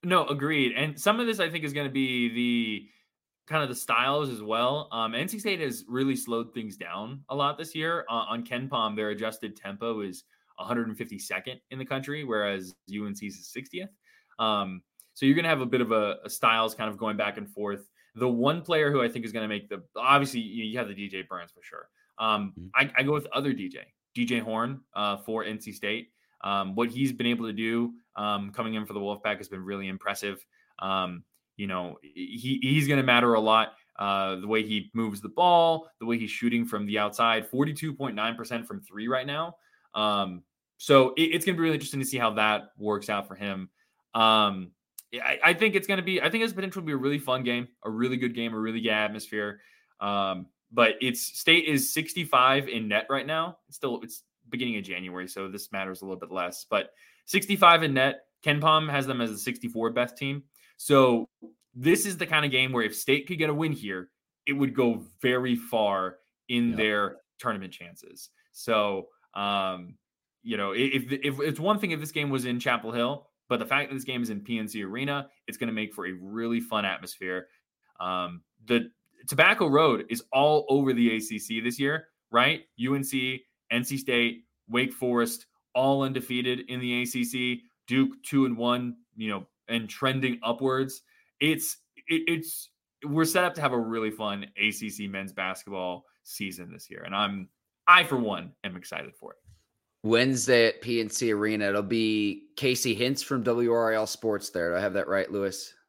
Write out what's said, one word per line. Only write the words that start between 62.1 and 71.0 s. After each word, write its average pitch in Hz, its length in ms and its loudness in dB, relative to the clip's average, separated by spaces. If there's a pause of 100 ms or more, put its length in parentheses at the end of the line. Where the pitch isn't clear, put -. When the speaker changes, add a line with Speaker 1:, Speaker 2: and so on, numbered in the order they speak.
Speaker 1:
the 165 120 -4
kind 151 180 2
of 139 60 0
game 131 200 2
where 120 120 2
if 104 120 -2
State 139 300 2
could 175 140 -6
get 156 100 2
a 147 40 0
win 156 180 0
here, 95 380 -6 (360)
it 143 80 -2
would 139 220 2
go 120 280 4 (160)
very 127 360 2
far 101 600 0 (300)
in 120 220 2
Speaker 2:
Yep. 110 80 -2
Speaker 1:
their 104 380 2 (240)
tournament 95 340 -6
chances. - 560 -20 (220)
So, 104 560 0 (260)
um, 95 640 -2 (480)
you 113 140 -4
know, 98 160 -2
i-, 135 200 0
if, 131 180 -2